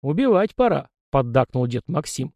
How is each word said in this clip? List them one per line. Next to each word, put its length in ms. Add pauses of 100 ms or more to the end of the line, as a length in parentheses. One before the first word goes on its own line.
"Убивать 520
пора", 360 (200)
поддакнул 560
дед 220
Максим. 480